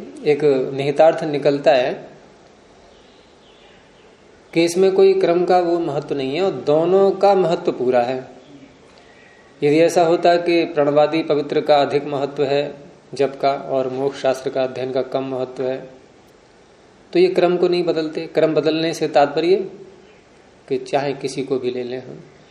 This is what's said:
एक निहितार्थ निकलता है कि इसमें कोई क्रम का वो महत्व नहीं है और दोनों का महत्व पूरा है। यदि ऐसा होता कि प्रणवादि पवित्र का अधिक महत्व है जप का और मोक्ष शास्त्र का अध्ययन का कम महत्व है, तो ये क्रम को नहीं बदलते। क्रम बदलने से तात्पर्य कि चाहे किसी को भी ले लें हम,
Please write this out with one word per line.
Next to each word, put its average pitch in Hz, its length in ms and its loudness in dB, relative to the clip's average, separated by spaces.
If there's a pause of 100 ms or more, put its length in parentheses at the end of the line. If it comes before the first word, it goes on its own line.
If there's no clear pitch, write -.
(260)
एक 143 480 2
निहितार्थ 147 500 2
निकलता 147 480 0
है 139 380 -2 (2500)
कि 165 120 2
इसमें 185 260 2
कोई 190 220 6
क्रम 175 320 2
का 180 140 4
वो 170 200 2
महत्व 151 360 -4
नहीं 139 200 -4
है 175 60 -2
और 190 100 0
दोनों 165 600 2
का 196 240 4
महत्व 170 360 0
पूरा 123 300 2
है। 131 380 -6 (1200)
यदि 147 160 4
ऐसा 170 260 4
होता 175 300 4
कि 170 300 0
प्रणवादि 151 580 2
पवित्र 147 380 -2
का 147 200 4
अधिक 139 240 0
महत्व 143 380 -4
है 143 320 -2 (380)
जप 135 280 -2
का 139 120 2
और 135 360 -4
मोक्ष 135 320 -6
शास्त्र 131 280 -2
का 135 140 -2
अध्ययन 123 280 -6
का 131 100 -2
कम 135 220 -6
महत्व 131 400 -8
है, 131 260 -6 (1200)
तो 180 60 2
ये 185 80 4
क्रम 175 300 0
को 175 100 2
नहीं 175 160 -2
बदलते। 160 440 -4
क्रम 160 260 0
बदलने 156 400 0
से 156 140 -4
तात्पर्य 160 480 2 (1120)
कि 135 80 -2
चाहे 139 360 -4
किसी 135 300 -8
को 135 160 -4
भी 123 120 -4
ले 123 120 -8
लें 123 200 -10
हम, 147 200 -18 (280)